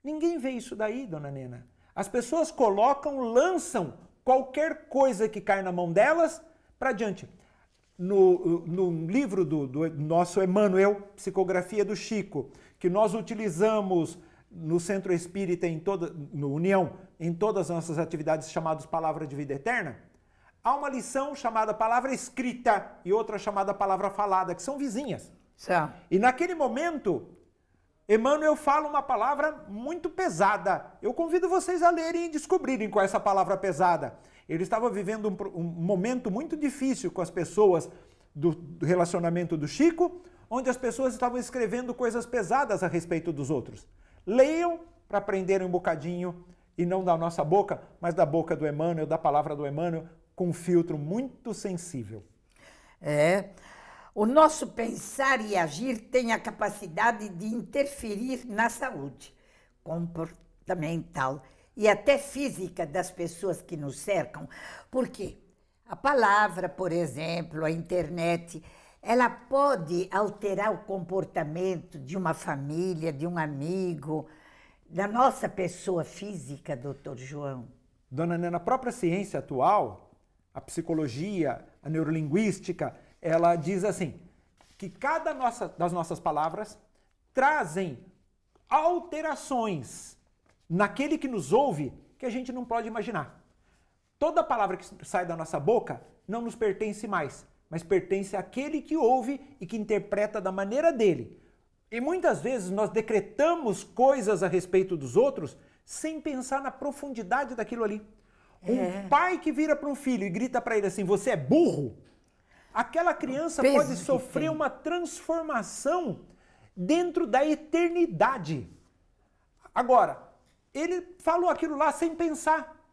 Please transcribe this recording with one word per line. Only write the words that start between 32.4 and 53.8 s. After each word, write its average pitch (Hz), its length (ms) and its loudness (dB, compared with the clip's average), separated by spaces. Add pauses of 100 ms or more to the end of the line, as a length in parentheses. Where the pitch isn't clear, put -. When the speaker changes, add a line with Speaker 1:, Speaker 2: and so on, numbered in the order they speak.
Speaker 1:
qual 196 140 4
é - 20 6
essa 196 160 0
palavra 196 340 2
pesada. 170 600 2 (320)
Ele 165 140 -2
estava 220 260 0
vivendo 208 400 -2
um 185 60 -2
pro-, 196 220 -10
um 170 60 -4
momento 190 640 -2
muito 302 280 -4
difícil 262 520 -2
com - 120 -6
as 170 80 -4
pessoas 175 600 4 (440)
do, 151 200 2
do - 320 -8
relacionamento 170 720 2
do 151 100 -4
Chico, 330 560 2 (280)
onde 254 200 -2
as 247 60 0
pessoas 254 380 -2
estavam 247 240 -2
escrevendo 240 560 -4
coisas 233 320 -2
pesadas 196 580 0
a 175 40 0
respeito 165 440 -2
dos 139 180 -4
outros. 123 380 -4 (380)
Leiam 320 560 4 (260)
pra 202 120 0
aprenderem 190 460 0
um 180 60 -2
bocadinho, 175 720 -2 (340)
e 175 80 2
não 185 160 2
da 180 140 4
nossa 165 300 -2
boca, 185 360 2 (200)
mas 170 120 -2
da 170 120 6
boca 160 320 0
do 151 100 -2
Emmanuel, 156 400 0
da 160 100 0
palavra 151 380 2
do 147 100 -6
Emmanuel, 160 400 -2 (300)
com 180 140 0
um 160 40 -2
filtro 170 440 2
muito 214 560 -6
sensível. 127 680 -8 (800)
Speaker 2:
É. 160 500 4 (600)